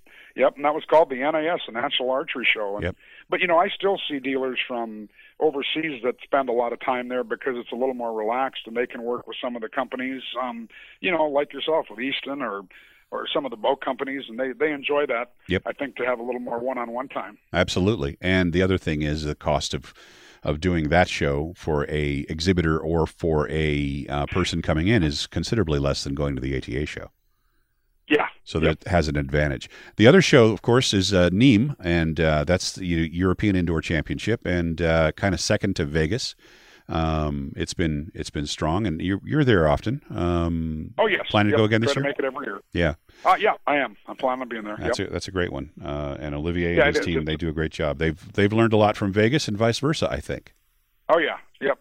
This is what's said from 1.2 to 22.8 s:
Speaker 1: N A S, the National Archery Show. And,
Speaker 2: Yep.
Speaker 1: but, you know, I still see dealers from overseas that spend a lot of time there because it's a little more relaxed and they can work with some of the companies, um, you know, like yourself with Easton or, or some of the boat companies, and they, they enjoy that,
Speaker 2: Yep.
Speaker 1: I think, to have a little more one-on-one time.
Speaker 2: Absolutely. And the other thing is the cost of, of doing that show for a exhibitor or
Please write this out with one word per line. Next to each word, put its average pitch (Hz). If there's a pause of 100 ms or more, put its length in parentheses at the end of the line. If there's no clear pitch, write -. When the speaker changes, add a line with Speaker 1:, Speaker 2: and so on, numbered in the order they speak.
Speaker 1:
N 156
A 156
S, 170
the -
National 135
Archery 131
Show. 104
And, 101
Speaker 2:
Yep. 90 (320)
Speaker 1:
but, 175
you 180
know, 165
I 196
still 190 (100)
see 143
dealers 131
from 113 (300)
overseas 147
that 123
spend 139
a 117
lot 120
of -
time 123
there 123
because 120
it's 120
a 127
little 127
more 117
relaxed 113
and 113
they 123
can 123
work 117
with 113
some 120
of 113
the 110
companies, 127 (200)
um, 117 (300)
you 190
know, 160
like 147
yourself 151
with 104
Easton 135
or, 101 (480)
or 113
some 151
of 120
the 113
boat 131
companies, 135
and 113
they, 131
they 151
enjoy 147
that, 123 (140)
Speaker 2:
Yep. 90
Speaker 1:
I 113
think, 135
to 123
have 123
a 117
little 123
more 120
one-on-one 123
time. 104 (160)
Speaker 2:
Absolutely. 90
And 90
the 90
other 92
thing 76
is 76
the 73
cost -
of, - (480)
of 78
doing 82
that 87
show 76
for 73
a 73
exhibitor 80
or 80